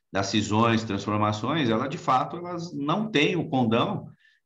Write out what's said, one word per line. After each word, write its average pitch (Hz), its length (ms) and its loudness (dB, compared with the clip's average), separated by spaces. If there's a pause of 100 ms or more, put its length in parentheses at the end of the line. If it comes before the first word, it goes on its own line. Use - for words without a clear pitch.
(100)
das 98 160 -2
cisões, 110 560 2
transformações, 107 840 0
ela, 113 180 0
de 160 120 -6
fato, 151 400 0
elas 175 340 -8
não 151 360 -2
têm 151 280 2
o - 120 -2
condão 131 600 0 (380)